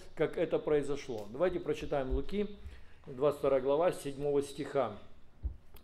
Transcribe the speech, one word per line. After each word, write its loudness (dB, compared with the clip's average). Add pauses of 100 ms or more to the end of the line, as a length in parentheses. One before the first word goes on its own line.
(140)
как 2
это 2
произошло? 0
Давайте 2
прочитаем -2
Луки, 0 (600)
двадцать 2
вторая 6
глава, 4
седьмого 0
стиха. -2 (880)